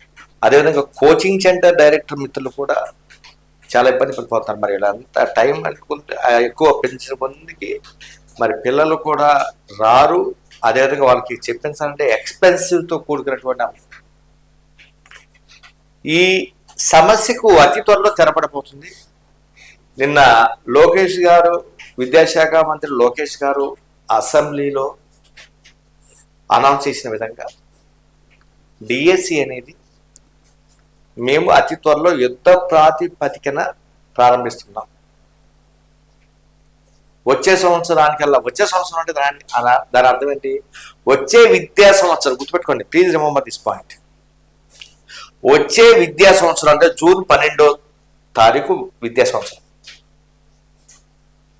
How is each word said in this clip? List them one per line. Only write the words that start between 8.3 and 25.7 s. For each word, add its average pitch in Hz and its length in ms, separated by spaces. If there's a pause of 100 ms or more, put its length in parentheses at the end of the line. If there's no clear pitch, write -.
మరి 117 120 (140)
పిల్లలు 151 280
కూడా 147 580 (280)
రారు. 127 540 (300)
అదేవిధంగా 135 400
వాళ్ళకి 123 300
చెప్పించాలంటే 143 760
ఎక్స్‌పెన్సివ్‌తో 175 840
కూడుకున్నటువంటి 131 640
అంశం. - 400 (2000)
ఈ 185 460 (260)
సమస్యకు 214 760
అతి 156 280
త్వరలో 202 300
తెరపడబోతుంది. 151 840 (1040)
నిన్న 135 500 (200)
లోకేష్ 170 500
గారు, 175 460 (340)
విద్యాశాఖ 160 560
మంత్రి 156 360
లోకేష్ 127 540
గారు 139 320 (400)
అసెంబ్లీలో 143 800 (1600)